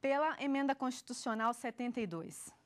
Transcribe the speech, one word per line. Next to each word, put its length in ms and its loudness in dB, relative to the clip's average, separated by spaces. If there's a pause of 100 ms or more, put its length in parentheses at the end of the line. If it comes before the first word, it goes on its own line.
pela 400 2
Emenda 360 2
Constitucional 760 -2
setenta 480 -4
e 60 0
dois? 480 -8 (120)